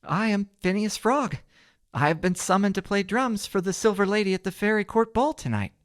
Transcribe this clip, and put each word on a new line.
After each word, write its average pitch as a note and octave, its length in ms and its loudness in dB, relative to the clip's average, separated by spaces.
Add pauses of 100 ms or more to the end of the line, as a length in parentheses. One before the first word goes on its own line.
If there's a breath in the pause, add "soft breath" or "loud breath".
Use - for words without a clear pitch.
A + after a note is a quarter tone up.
I F#3+ 200 0
am G3+ 220 0 (120)
Phineas G3+ 360 0
Frog. A#3 400 0 (560 soft breath)
I C3 160 2
have D#3 120 0
been F3+ 140 0
summoned G3 400 0
to G3 60 -2
play G3+ 220 -2
drums G#3+ 420 -2
for - 160 -2
the F#3 120 -2
Silver G3+ 320 2
Lady G3 280 0
at F#3 100 -2
the F#3+ 80 -4
Fairy G#3 320 0
Court A3+ 300 0
Ball C#4 200 2
tonight. G#2 380 -4 (120)